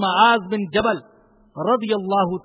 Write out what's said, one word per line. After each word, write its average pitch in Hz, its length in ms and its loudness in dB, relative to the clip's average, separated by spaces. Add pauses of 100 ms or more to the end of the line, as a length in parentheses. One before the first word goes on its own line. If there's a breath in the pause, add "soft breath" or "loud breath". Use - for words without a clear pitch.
معاذ 202 480 4
بن 208 220 -4
جبل 208 280 0 (540)
رضی 214 380 -2
اللہ 190 520 0